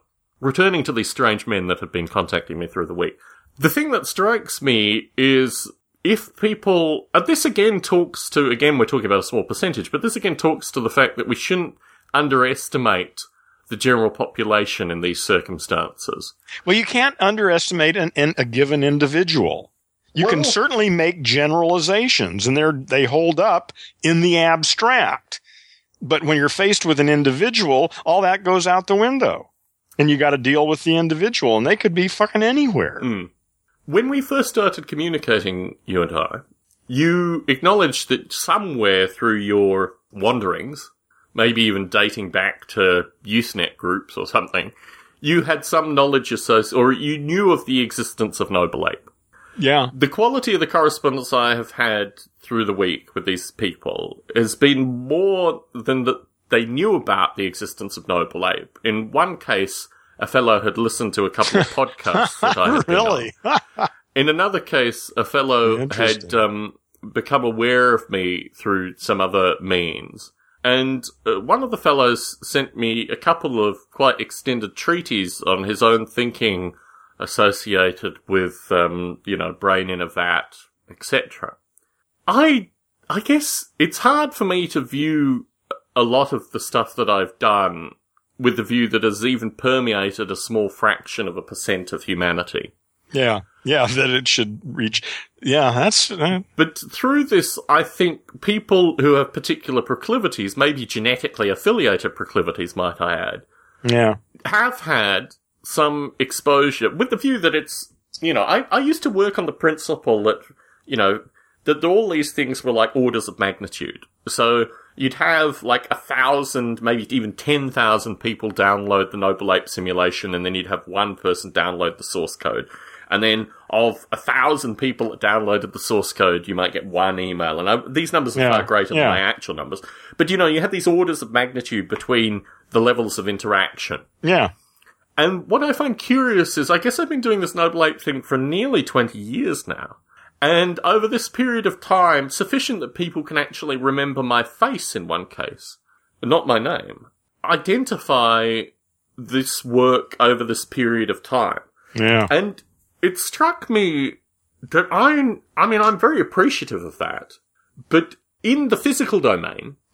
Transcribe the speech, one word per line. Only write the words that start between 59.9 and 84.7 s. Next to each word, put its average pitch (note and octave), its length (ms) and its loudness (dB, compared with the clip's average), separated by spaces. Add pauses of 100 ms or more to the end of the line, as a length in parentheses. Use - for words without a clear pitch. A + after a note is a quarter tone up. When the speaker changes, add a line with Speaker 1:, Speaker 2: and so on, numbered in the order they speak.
Speaker 1:
a - 80 -6
fellow A#2 340 4
had G#2 180 -2
listened A2+ 360 -2
to G2+ 100 0
a F#2 60 -2
couple C#3+ 300 2
of D#3 80 2
Speaker 2:
<laughs> - 20 -14
Speaker 1:
podcasts - 680 -2
that A3+ 180 2
I G3+ 160 4
had C#4+ 120 0
been E3+ 100 0
Speaker 2:
Really? E3 360 0 (120)
Speaker 1:
on. - 480 -2
Speaker 2:
<laughs> - 220 -16
Speaker 1:
In C#3 140 2
another F3+ 320 0
case, - 560 -2
a A2+ 80 2
fellow A#2+ 520 2
had, A#2+ 60 -2
Speaker 2:
Interesting. A#2+ 560 0
Speaker 1:
um, G#2 340 0 (400)
become C3+ 320 0
aware A#2+ 500 2
of - 160 -2
me F2+ 440 -4
through F#2 440 -2
some G2+ 220 -2
other F#2 400 2
means. F2+ 720 -4 (320)
And, C3 400 0 (220)
uh, G2+ 140 0
one F3+ 220 0
of C4 80 -6
the G#3+ 80 -6
fellows C3 680 0
sent C3+ 300 -4
me A2+ 320 -2
a - 80 -6
couple D#3 500 0
of G2 100 -2 (140)
quite C3+ 300 2
extended A2 560 -6
treatises B2+ 680 -2
on F#2+ 220 0
his G2+ 180 -2
own A2+ 240 4
thinking G#2+ 680 -4 (560)
associated F#2+ 880 0 (100)
with, F#2 420 -2
um, F2 560 0
you G2 100 -4
know, E2+ 160 -6
brain F#2+ 380 0
in F2+ 100 -6
a F2 80 -6
vat, F2 480 -2 (340)
et - 140 -20
cetera. - 520 -4 (680)
I, B3+ 440 2 (400)
I F#3+ 100 -4
guess - 460 0 (120)
it's E3 200 0
hard D4 360 2
for G#3+ 100 -4
me F3+ 240 0
to D3+ 120 -2